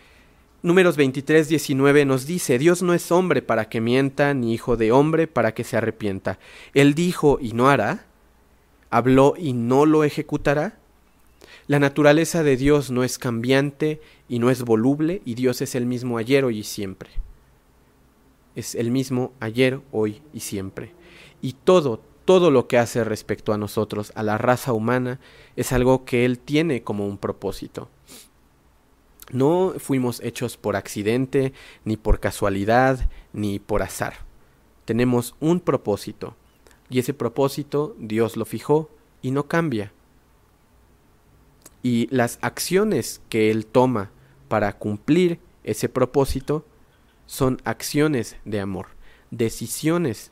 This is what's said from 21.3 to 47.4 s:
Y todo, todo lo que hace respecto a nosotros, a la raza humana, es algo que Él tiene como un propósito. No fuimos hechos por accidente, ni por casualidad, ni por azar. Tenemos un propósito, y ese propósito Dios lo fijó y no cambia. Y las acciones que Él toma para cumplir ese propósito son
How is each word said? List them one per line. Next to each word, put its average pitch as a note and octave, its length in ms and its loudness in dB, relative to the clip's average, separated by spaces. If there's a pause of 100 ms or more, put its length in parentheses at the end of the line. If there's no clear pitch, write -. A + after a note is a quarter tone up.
Y C3 120 -8
todo, D#3 480 2 (240)
todo F3 260 6
lo A#2+ 160 4
que B2 100 2
hace A#2 260 0
respecto G#2+ 480 -4
a G#2 60 0
nosotros, G#2 580 -4
a A2 80 -6
la G#2+ 140 0
raza A#2+ 360 0
humana, B2 460 -2 (360)
es B2+ 180 -4
algo B2+ 320 2
que B2 200 0
Él B2 120 0
tiene D3 460 -2
como G#2 240 -6
un G2+ 100 -8
propósito. - 720 -8 (1400)
No D#3+ 460 2
fuimos B2+ 440 -2
hechos A#2 360 -8
por G2+ 180 -4
accidente, B2+ 800 -2 (320)
ni G#2+ 120 -2
por G#2+ 220 0
casualidad, A2+ 920 0 (220)
ni G#2 260 -4
por G2+ 240 -2
azar. - 440 -8 (600)
Tenemos A#2+ 540 0
un E3+ 220 0
propósito, - 760 -4 (540)
y B2+ 100 0
ese C3 140 -4
propósito C#3 840 -2
Dios A2 380 -2
lo A2 80 -4
fijó D3 480 -2 (300)
y B2+ 100 -6
no C#3+ 160 -4
cambia. B2+ 460 -4 (1900)
Y A#2+ 300 0
las A#2+ 300 -2
acciones F3+ 840 -2
que A2 240 2
Él A2 140 -2
toma B2 460 2 (360)
para G#2 300 -2
cumplir D#3+ 640 0 (260)
ese A2+ 240 -4
propósito C3+ 760 -2 (600)
son B2+ 400 -2